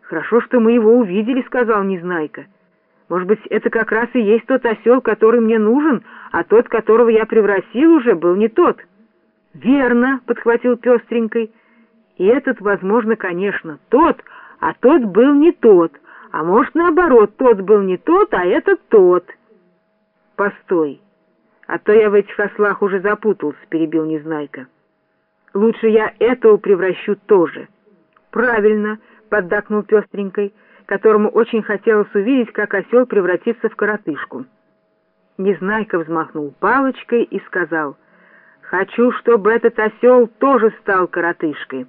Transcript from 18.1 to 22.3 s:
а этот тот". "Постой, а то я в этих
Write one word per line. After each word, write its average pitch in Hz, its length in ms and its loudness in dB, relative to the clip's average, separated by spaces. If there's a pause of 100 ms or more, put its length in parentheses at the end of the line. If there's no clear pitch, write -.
а - 120 -4
этот 320 420 0
тот". 180 380 4 (1120)
"Постой, 180 640 -4 (680)
а 170 120 -8
то - 120 -2
я 214 180 4
в 196 40 0
этих 202 260 -2